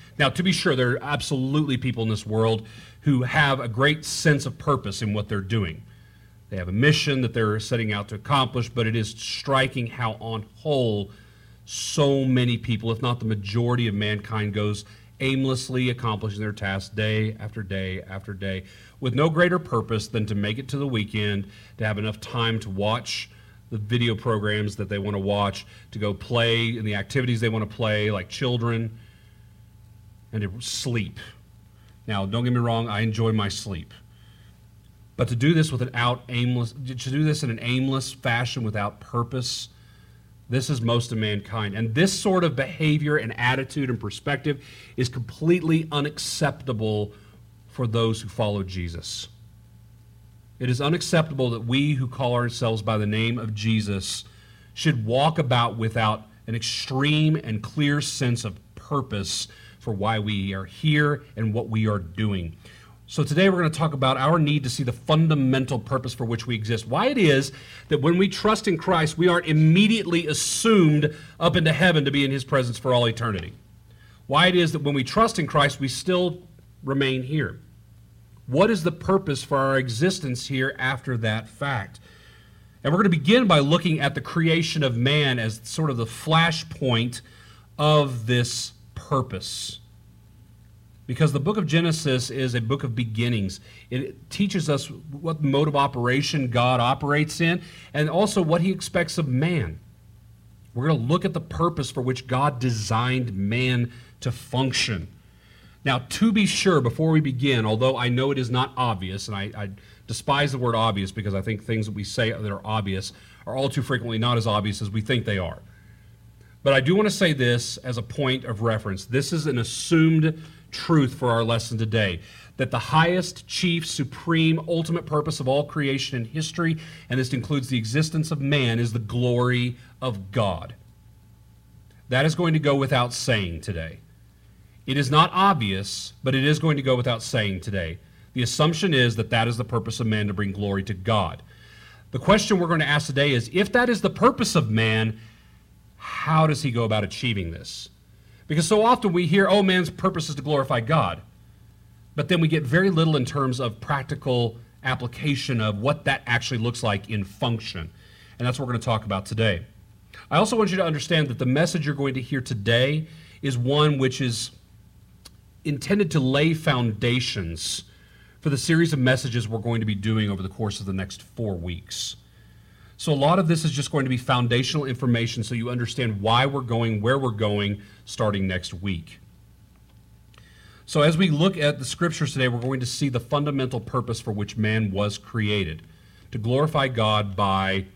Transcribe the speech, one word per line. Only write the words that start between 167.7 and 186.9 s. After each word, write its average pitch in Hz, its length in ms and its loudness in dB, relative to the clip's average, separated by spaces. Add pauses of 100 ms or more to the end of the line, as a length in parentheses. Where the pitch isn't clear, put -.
for 160 100 0
the 135 80 0
series 165 340 2
of 147 60 0
messages 123 500 2
we're 110 120 -4
going 117 200 -2
to 107 60 -2
be 107 80 0
doing 107 340 0
over 98 140 -4
the 95 60 -6
course 101 320 -6
of 101 40 -10
the 95 80 -6
next 95 300 -6
four 107 320 -6
weeks. 87 640 -10 (800)
So - 140 0
a - 20 4
lot 151 260 4
of 160 80 2
this 160 160 2
is 151 80 0
just 139 180 -4
going 147 140 0
to 131 40 -2
be 127 80 0
foundational 123 680 0
information 120 560 0
so 120 140 -6
you 117 140 -4
understand 120 500 -2
why 113 260 4
we're 139 140 -2
going, 113 400 0
where 123 180 2
we're 131 120 0
going, 104 520 0 (220)
starting 98 420 -2
next 90 280 -2
week. 87 440 -6 (1700)
So 151 160 2
as 160 140 6
we 185 120 4
look 170 280 4
at 147 240 0
the 131 40 -8
scriptures 160 480 -2
today, 131 140 2
we're 120 140 0
going 131 180 -2
to 127 80 -4
see 139 220 -2
the 123 100 -2
fundamental 135 640 -2
purpose 117 400 -4
for - 100 -8
which 101 260 -4
man 107 360 0
was 101 260 -2
created, 104 640 -2 (480)
to 123 80 -8
glorify 139 480 2
God 107 480 0